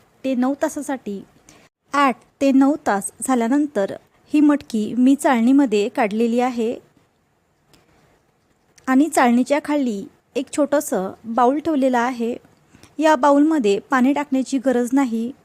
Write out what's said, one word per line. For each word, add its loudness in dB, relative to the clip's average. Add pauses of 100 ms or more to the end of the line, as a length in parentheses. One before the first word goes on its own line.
(240)
ते -2
नऊ -2
तासासाठी. -8 (720)
आठ 0 (240)
ते 2
नऊ 4 (100)
तास -2 (120)
झाल्यानंतर -2 (380)
ही 4
मटकी 0
मी 4
चाळणीमध्ये 2
काढलेली -2
आहे -4 (2000)
आणि 4
चाळणीच्या 2
खाली -4 (320)
एक -8
छोटंसं -2 (160)
बाउल 0
ठेवलेलं 0
आहे. -4 (600)
या 4
बाउलमध्ये 2 (120)
पाणी 2
टाकण्याची -4
गरज 0
नाही, -2 (140)